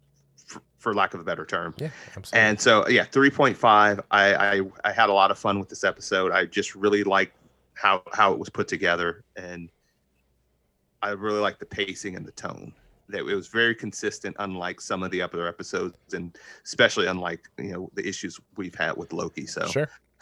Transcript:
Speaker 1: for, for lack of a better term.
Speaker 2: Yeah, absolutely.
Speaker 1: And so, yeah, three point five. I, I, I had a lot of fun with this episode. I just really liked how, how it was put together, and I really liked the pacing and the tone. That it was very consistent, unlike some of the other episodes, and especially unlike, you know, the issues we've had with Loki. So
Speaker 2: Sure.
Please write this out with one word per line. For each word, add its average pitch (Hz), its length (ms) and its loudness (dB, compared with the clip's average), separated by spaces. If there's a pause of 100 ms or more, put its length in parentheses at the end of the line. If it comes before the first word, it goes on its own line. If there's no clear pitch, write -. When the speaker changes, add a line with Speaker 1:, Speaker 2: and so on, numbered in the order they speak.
(460)
Speaker 1:
for, - 160 -20 (180)
for 113 140 -2
lack 101 200 0
of 92 60 -10
a 82 40 -14
better 82 220 -6
term. 85 320 -6
Speaker 2:
Yeah, 156 120 -8 (260)
absolutely. 107 320 -2
Speaker 1:
And 104 140 2
so, 110 260 6
yeah, 113 180 4
three 139 240 4
point 135 280 2
five. 104 440 6 (100)
I, 101 240 6
I, 101 260 2 (220)
I 104 80 0
had 110 180 4
a 98 40 4
lot 98 180 8
of 98 60 -2
fun 101 220 0
with 95 100 -8
this - 140 -10
episode. 92 480 0
I 92 140 2
just - 300 -6
really 101 280 2
liked 98 320 2 (400)
how, 95 280 2 (100)
how 101 200 4
it - 60 -2
was - 100 -10
put - 180 -6
together, 85 560 -2 (120)
and 87 340 -14 (1300)
I 101 100 -4
really 104 280 -2
liked 101 200 -2
the 104 60 -14
pacing 95 500 -8
and 90 100 -12
the - 80 -18
tone. - 400 -12 (340)
That 98 120 -8
it 76 160 -4
was 92 120 -6
very 117 280 0
consistent, 104 640 -8
unlike 92 420 -8
some 92 220 -6
of 92 80 -6
the 92 100 -4
other 87 260 -6
episodes, 90 480 -8 (180)
and 87 220 -10 (300)
especially 107 420 2
unlike, 90 400 -6 (100)
you 98 140 -8
know, 90 220 -10
the 98 140 -8
issues 95 320 -10 (180)
we've 90 180 -10
had 80 220 -4
with - 160 -12
Loki. 85 320 -8
So - 220 -6
Speaker 2:
Sure. 147 220 -2 (320)